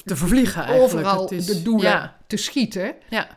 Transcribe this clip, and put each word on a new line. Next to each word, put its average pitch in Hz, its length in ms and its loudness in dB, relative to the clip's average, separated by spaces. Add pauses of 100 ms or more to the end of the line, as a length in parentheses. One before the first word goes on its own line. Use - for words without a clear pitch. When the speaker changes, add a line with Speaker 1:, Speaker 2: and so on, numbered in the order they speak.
Speaker 1:
te 185 120 -4
vervliegen 175 480 2
eigenlijk. 175 420 2
Speaker 2:
overal 190 160 0
Speaker 1:
Het 185 100 -6
is 180 140 -4
Speaker 2:
de 185 160 -2
doelen 214 280 2
Speaker 1:
ja. - 260 -2 (100)
Speaker 2:
te - 100 -4
schieten 214 580 -4 (160)
Speaker 1:
Ja. 220 260 -4